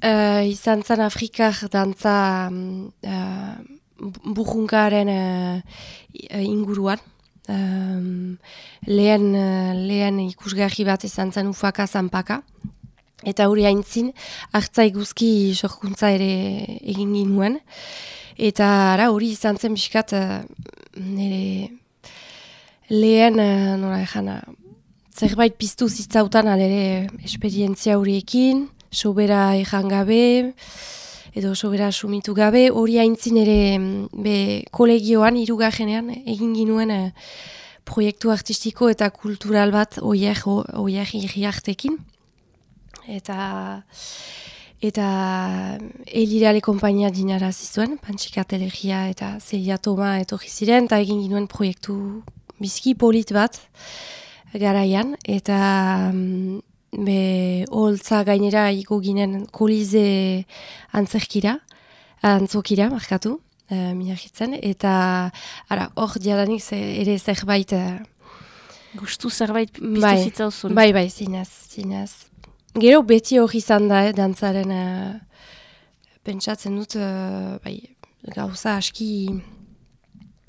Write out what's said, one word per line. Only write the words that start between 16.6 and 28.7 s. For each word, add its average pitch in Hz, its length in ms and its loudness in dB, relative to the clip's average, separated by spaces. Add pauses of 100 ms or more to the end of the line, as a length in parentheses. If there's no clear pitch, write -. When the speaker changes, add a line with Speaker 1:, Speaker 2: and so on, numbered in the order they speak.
Speaker 1:
egin 202 340 -4
ginuen. 202 440 2 (800)
Eta 202 560 4
ara, 226 160 4
hori 220 220 0
izan 208 260 -2
zen 220 160 -2
pixkat, 220 380 -2
eh, 190 320 -2 (520)
nire 190 760 -4 (1200)
lehen, 220 500 6
eh, 196 360 2
nola 190 240 -2
ejan, 196 280 -4
eh, 60 120 -8 (760)
zerbait 226 420 2
piztu 220 320 -2
zitzautan 220 600 2
alere 190 600 2 (160)
esperientzia 202 720 0
horiekin, 254 720 2 (220)